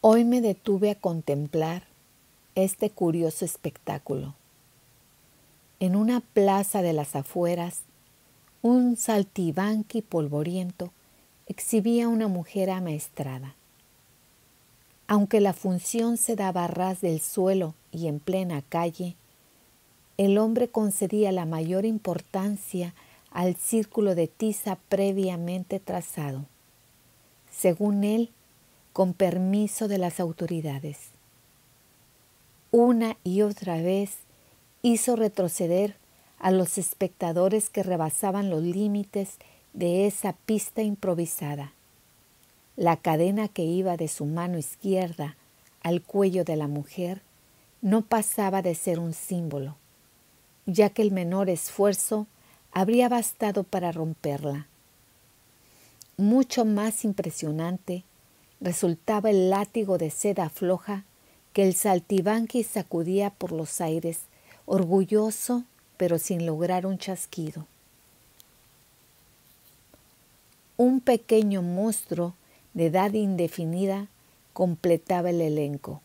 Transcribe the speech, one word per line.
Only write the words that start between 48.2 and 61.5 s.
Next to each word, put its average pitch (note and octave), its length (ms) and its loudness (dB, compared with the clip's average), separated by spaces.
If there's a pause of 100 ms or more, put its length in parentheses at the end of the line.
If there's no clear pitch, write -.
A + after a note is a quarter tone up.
de F3 120 0
ser E3+ 240 -2
un E3 160 -4
símbolo, D3 600 -6 (960)
ya G3+ 200 4
que A3 100 -4
el G#3 120 4
menor F#3 360 0
esfuerzo G3+ 800 0 (460)
habría A#3 360 4
bastado G#3+ 560 -2
para F3+ 260 -2
romperla. D3 760 -4 (1500)
Mucho A#3+ 480 4
más G#3+ 400 0
impresionante F3 960 -4 (560)
resultaba F#3+ 680 0
el F#3+ 180 6
látigo G3 480 0
de D#3 140 -2
seda F#3 400 -2
floja G3 560 -4 (480)